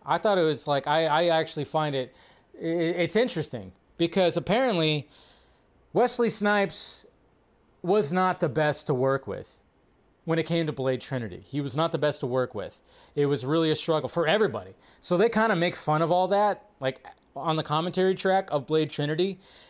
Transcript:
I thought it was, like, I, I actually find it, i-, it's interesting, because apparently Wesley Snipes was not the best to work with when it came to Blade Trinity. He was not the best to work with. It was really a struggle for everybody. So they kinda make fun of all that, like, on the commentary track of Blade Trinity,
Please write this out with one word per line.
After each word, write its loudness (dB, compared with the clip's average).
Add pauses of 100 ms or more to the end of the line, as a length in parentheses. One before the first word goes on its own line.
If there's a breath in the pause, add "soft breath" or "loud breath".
I 2
thought 2
it 4
was, 0
like, 0
I, 2
I 2
actually 0
find -2
it, -4 (460 soft breath)
i-, -10
it's -2
interesting, -2 (280)
because 2
apparently 0 (840 soft breath)
Wesley 2
Snipes -2 (800)
was 2
not 2
the 0
best 0
to 0
work 0
with -12 (640)
when 0
it -2
came 0
to -4
Blade -2
Trinity. -8
He -4
was -6
not 0
the -4
best -2
to -4
work -2
with. -10 (340 soft breath)
It 2
was 0
really 2
a 2
struggle -2
for 0
everybody. 0 (260 soft breath)
So -2
they 4
kinda 2
make 0
fun 0
of 2
all 2
that, 2 (160)
like, -4 (300)
on -2
the -4
commentary 0
track 0
of -2
Blade 0
Trinity, -2 (300 loud breath)